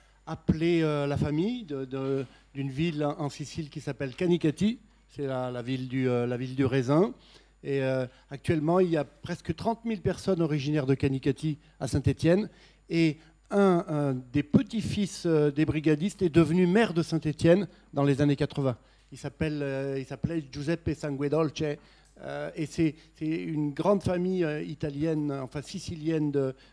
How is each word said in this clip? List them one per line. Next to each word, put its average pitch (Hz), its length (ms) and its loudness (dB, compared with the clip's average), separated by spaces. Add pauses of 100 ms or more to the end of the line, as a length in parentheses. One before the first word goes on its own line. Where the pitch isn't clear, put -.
(260)
appelé, 160 560 0
euh, 147 260 2
la 143 80 -2
famille 160 480 0
de, 139 220 -6
de, 135 400 -4 (280)
d'une 139 160 -4
ville 147 360 0
en, 147 140 -2
en 143 100 -4
Sicile 147 400 -10
qui 151 100 -12
s'appelle 135 360 -6
Canicetti. 175 640 2 (280)
C'est 143 200 -8
la, 127 220 -4
la 123 120 -6
ville 127 260 -4
du, 127 220 0
euh, 120 180 2
la 123 80 -2
ville 127 220 -6
du 135 80 4
raisin. 139 480 2 (500)
Et, 139 200 -2
euh, 131 220 0 (240)
actuellement, 165 520 2
il 180 80 2
y 165 80 0
a 143 80 0
presque - 500 -10
trente - 300 -4
mille 220 160 -4
personnes 185 400 0
originaires 151 440 0
de 135 100 4
Canicetti 139 640 -2 (220)
à 139 80 -4
Saint-Étienne. 160 600 2 (400)
Et 165 280 2 (320)
un, 190 380 4
un 147 260 0
des 127 300 -2
petits-fils, - 840 0
euh, 151 260 4
des 147 120 0
brigadistes 151 580 0
est 180 80 2
devenu 165 380 4
maire 190 260 4
de 165 80 0
Saint-Étienne 165 680 4 (240)
dans 143 100 2
les 139 180 4
années 143 140 4
quatre-vingts. 135 420 -2 (360)
Il 135 40 -16
s'appelle, 151 440 -4
euh, 135 360 -4
il 131 80 -6
s'appelait 156 460 -6
Giuseppe 160 440 -4
Sanguedolce. 147 680 -2 (580)
Euh, 143 320 -10
et 165 120 -6
c'est, 156 300 -2 (200)
c'est 160 100 -10
une 156 460 -4
grande 170 320 0
famille, 185 400 0
euh, 151 180 -2
italienne, 151 680 -4
enfin 139 300 -8
sicilienne 156 680 -4
de, 135 220 0 (200)